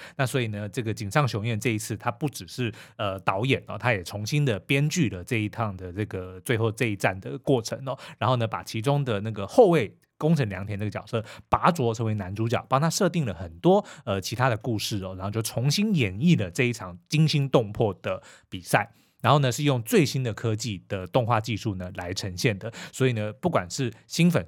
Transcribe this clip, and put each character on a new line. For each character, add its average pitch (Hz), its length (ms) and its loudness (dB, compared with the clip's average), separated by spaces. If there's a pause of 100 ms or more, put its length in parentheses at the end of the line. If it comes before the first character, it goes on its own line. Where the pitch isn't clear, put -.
(160)
那 135 100 2
所 131 140 0
以 117 80 -2
呢， 104 200 -6
这 123 140 -6
个 110 100 -2
井 101 180 -6
上 147 160 4
雄 107 200 -2
彦 113 120 -2
这 123 120 0
一 107 80 0
次 104 180 -4
他 120 140 -4
不 147 180 -4
只 - 180 -8
是， 117 240 -4 (260)
呃， 98 240 -4
导 101 260 0
演 123 220 2
哦， 101 100 -8
他 123 140 2
也 95 100 0
重 104 240 -8
新 147 180 0
的 110 160 0
编 139 260 0
剧 156 220 0
了 92 160 -8
这 123 120 -2
一 107 120 0
趟 104 300 -4
的 92 140 -12
这 104 140 -4
个 92 340 -10
最 117 180 0
后 113 120 2
这 120 160 -2
一 104 100 -2
战 95 240 0
的 139 180 -10
过 127 240 2
程 - 240 -8
哦， 123 100 -6 (220)
然 113 100 0
后 127 80 4
呢， 117 100 0
把 101 160 -6
其 110 200 -6
中 143 200 2
的 113 180 -2
那 110 100 -4
个 101 160 -8
后 - 220 8
卫 147 280 2 (220)
宫 165 180 4
城 135 140 0
良 95 160 -6
田 101 120 -6
这 107 60 -4
个 104 60 -2
角 - 160 -8
色 110 180 -2 (240)
拔 127 220 4
擢 120 240 0
成 113 100 -2
为 110 100 0
男 98 200 -4
主 113 120 0
角， 117 220 0
帮 131 100 4
他 160 120 4
设 185 180 2
定 170 160 0
了 101 80 -4
很 85 180 -8 (100)
多， - 220 6 (220)
呃， 98 160 0
其 104 160 -6
他 123 140 4
的 110 80 0
故 113 200 -2
事 101 240 -4
哦， 95 140 -8
然 92 80 -8
后 101 60 -2
就 110 100 -2
重 117 300 0
新 208 240 2
演 110 240 2
绎 156 200 6
了 95 120 -2
这 123 140 0
一 120 100 0
场 90 240 -12 (100)
惊 156 180 4
心 143 220 0
动 110 240 4
魄 104 300 0
的 95 200 -4 (280)
比 92 100 -10
赛。 101 320 2 (300)
然 117 80 4
后 147 100 8
呢， 127 120 2
是 147 120 -4
用 131 180 2
最 196 200 4
新 131 200 0
的 117 100 -2
科 110 240 -2
技 101 320 -6
的 92 200 -6
动 123 180 2
画 113 120 2
技 107 160 -4
术 101 200 -4
呢 92 220 -8
来 87 180 -8
呈 95 200 -8
现 98 240 0
的， - 140 -10 (180)
所 127 160 0
以 123 60 2
呢， 107 220 -4
不 - 160 -4
管 92 200 -2
是 120 220 -4 (140)
新 170 240 4
粉 131 180 2